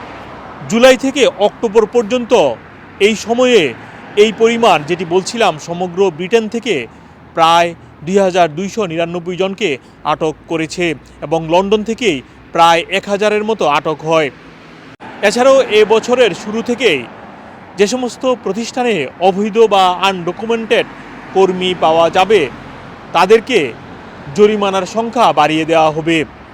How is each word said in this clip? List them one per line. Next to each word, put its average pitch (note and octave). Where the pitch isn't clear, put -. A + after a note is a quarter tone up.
জুলাই A#3+
থেকে C4+
অক্টোবর G#3
পর্যন্ত A#3
এই G#3
সময়ে A#3+
এই G#3+
পরিমাণ, A3+
যেটি F3
বলছিলাম, F#3
সমগ্র F3
ব্রিটেন F3+
থেকে A3+
প্রায় E3+
দুই F#3
হাজার F3+
দুইশো F#3+
নিরানব্বই E3+
জনকে F#3+
আটক D3+
করেছে E3
এবং D#3+
লন্ডন G3
থেকেই G#3+
প্রায় E3+
এক F#3+
হাজারের G#3
মতো G#3+
আটক D3+
হয়। D#3+
এছাড়াও B3
এ G#3
বছরের A3
শুরু A3
থেকেই G#3
যে G3
সমস্ত B3
প্রতিষ্ঠানে A3+
অবৈধ F#3+
বা F#3+
আনডকুমেন্টেড G3
কর্মী F#3
পাওয়া E3
যাবে, F#3+
তাদেরকে G#3
জরিমানার G3+
সংখ্যা A3+
বাড়িয়ে D#3
দেওয়া D#3
হবে। D#3+